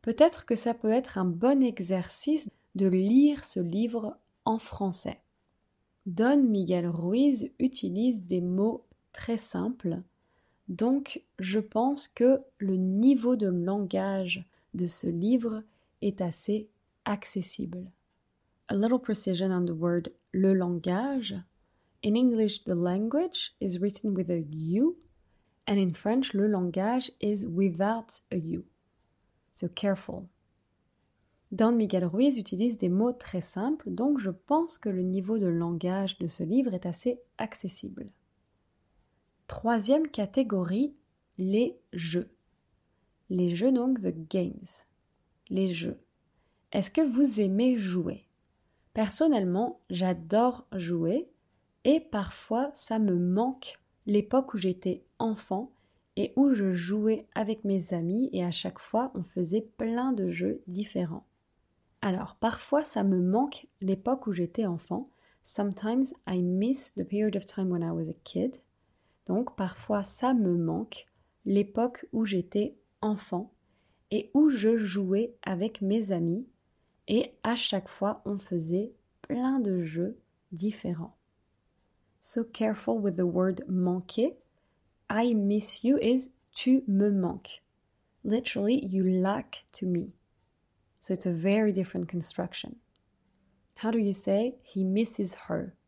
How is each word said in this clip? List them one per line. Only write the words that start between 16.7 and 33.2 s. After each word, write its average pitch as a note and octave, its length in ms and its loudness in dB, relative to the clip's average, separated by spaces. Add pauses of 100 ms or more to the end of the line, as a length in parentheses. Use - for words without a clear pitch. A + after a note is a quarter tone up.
accessible. F#3 840 -6 (800)
A G#3 80 -4
little A#3 240 2
precision F#3+ 520 -2
on F3+ 140 2
the E3+ 60 -2
word E3+ 400 0 (200)
le F#3+ 220 4
langage. F#3+ 800 -2 (680)
In G#3+ 120 2
English, A3+ 500 4
the F#3 100 0
language A3 840 0
is F3+ 200 -4
written G3+ 340 -2
with F3+ 160 -2
a E3+ 220 0
U, F#3 440 2 (720)
and G3+ 100 2
in F#3 160 2
French, B3 400 0
le G3+ 140 2
langage G3 720 0
is G#3 280 -2
without G3 720 0 (100)
a F#3+ 60 -2
U. E3+ 260 -4 (880)
So F3+ 160 -8
careful. F#3 580 -4 (1200)
Don A3 220 4
Miguel G3+ 320 2
Ruiz A#3+ 320 2
utilise G#3+ 400 -2
des F#3 120 0
mots A3 240 2
très F#3 280 -8